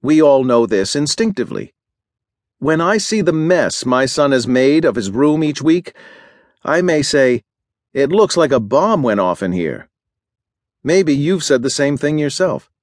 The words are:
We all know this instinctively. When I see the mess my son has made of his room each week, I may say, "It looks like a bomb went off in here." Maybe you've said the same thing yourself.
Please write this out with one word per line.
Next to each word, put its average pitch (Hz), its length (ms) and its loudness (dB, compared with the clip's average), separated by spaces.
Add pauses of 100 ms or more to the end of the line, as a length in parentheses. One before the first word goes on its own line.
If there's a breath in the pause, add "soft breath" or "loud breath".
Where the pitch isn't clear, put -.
We 156 200 2
all 139 220 6
know 120 220 4
this 98 320 -2
instinctively. 147 760 -4 (840)
When 156 220 0
I 190 160 0
see 214 240 -2
the 170 100 0
mess 156 540 0
my 127 200 0
son 139 280 0
has 123 160 -2
made 135 340 2
of 127 120 0
his 98 160 -6
room 151 340 0
each 147 160 -6
week, 165 320 0 (720 loud breath)
I 165 160 0
may 165 200 0
say, 131 420 0 (500)
"It 139 180 0
looks 202 240 2
like 156 160 2
a 131 80 2
bomb 151 420 0
went 107 200 0
off 90 200 -2
in 90 120 -4
here." 78 340 -6 (960)
Maybe 156 320 0
you've 156 280 -2
said 127 200 0
the 131 80 -2
same 143 260 -2
thing 151 220 -2
yourself. 147 500 -4 (140)